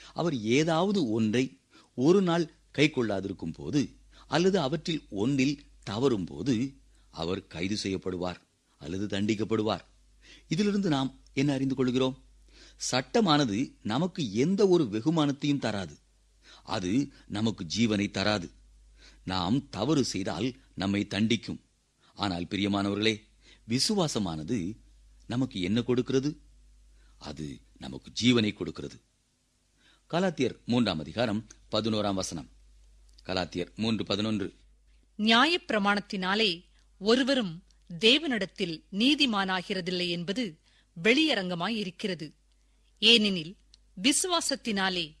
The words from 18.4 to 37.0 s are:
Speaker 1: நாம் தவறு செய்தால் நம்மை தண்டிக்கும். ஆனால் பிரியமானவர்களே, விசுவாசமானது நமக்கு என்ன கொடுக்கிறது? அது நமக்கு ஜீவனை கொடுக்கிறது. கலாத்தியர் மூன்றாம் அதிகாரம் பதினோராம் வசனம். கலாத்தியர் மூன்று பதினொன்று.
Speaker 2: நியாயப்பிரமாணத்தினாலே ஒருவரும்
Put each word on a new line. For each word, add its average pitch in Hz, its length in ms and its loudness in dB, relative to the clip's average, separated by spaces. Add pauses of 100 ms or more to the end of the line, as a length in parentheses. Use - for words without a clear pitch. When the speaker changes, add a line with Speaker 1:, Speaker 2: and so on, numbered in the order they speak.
Speaker 1:
நாம் 92 440 -2
தவறு 131 360 0
செய்தால் 98 520 -4 (180)
நம்மை 98 320 0
தண்டிக்கும். 107 540 -2 (540)
ஆனால் 90 300 -4
பிரியமானவர்களே, 101 800 0 (460)
விசுவாசமானது 110 1080 -2 (500)
நமக்கு 123 340 -4
என்ன 101 220 0
கொடுக்கிறது? 131 580 0 (800)
அது 73 400 -10 (200)
நமக்கு 65 340 -14 (100)
ஜீவனை 113 320 4
கொடுக்கிறது. 78 460 -10 (1080)
கலாத்தியர் 165 540 -2
மூன்றாம் 113 340 2
அதிகாரம் 104 480 -2 (240)
பதினோராம் 107 440 0
வசனம். 90 340 -6 (800)
கலாத்தியர் 87 480 -4
மூன்று 110 300 -2
பதினொன்று. 104 500 -2 (640)
Speaker 2:
நியாயப்பிரமாணத்தினாலே 208 1500 2 (340)
ஒருவரும் 226 640 2 (360)